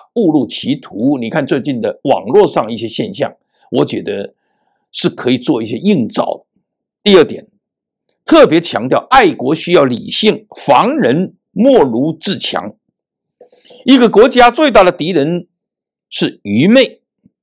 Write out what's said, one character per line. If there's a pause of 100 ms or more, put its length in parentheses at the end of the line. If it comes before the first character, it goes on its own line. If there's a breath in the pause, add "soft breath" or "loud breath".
(140)
误
入
歧
途。
你
看
最
近
的
网
络
上
一
些
现
象， (380)
我
觉
得 (580)
是
可
以
做
一
些
映
照
的。 (560)
第
二
点， (760)
特
别
强
调
爱
国
需
要
理
性， (100)
防
人 (180)
莫
如
自
强。 (1080 soft breath)
一
个
国
家
最
大
的
敌
人 (600)
是
愚
昧， (400)